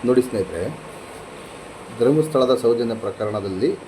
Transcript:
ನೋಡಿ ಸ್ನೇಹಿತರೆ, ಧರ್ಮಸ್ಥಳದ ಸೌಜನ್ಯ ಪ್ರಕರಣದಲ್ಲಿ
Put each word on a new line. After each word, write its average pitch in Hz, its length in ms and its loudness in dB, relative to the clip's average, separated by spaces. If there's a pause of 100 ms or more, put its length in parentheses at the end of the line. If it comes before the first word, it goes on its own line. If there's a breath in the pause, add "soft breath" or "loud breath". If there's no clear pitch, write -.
ನೋಡಿ 127 140 8
ಸ್ನೇಹಿತರೆ, 98 560 -2 (1200)
ಧರ್ಮಸ್ಥಳದ 131 560 4
ಸೌಜನ್ಯ 117 400 2
ಪ್ರಕರಣದಲ್ಲಿ 104 800 -2 (120)